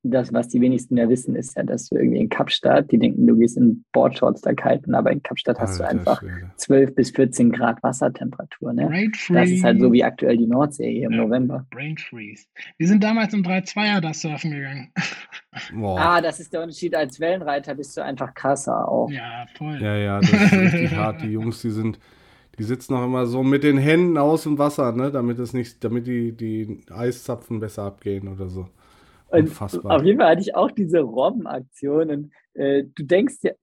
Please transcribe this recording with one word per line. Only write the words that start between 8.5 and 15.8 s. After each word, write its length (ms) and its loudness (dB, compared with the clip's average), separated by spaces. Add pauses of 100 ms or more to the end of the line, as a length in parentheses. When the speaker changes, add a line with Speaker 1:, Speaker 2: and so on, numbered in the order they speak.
Speaker 1:
ne? 160 -2
Speaker 3:
Great 300 -2 (160)
Speaker 1:
Das 160 4
ist 160 2
halt 160 6
so, 60 6
Speaker 3:
Freeze. 60 6
Speaker 1:
wie 120 6
aktuell 320 0
die 100 2
Nordsee 460 0
hier 140 -2
im 60 -2
Speaker 3:
Ja. 100 0
Speaker 1:
November. 480 -2
Speaker 3:
Brain 260 -10
Freeze. 480 -16 (320)
Wir 100 0
sind 160 6
damals 300 0
im 100 0
drei 180 0
zweier 380 -2
da 140 -4
surfen 380 -6
gegangen. 440 -10
<laughs> 760 -10
Speaker 2:
Boah. 260 -4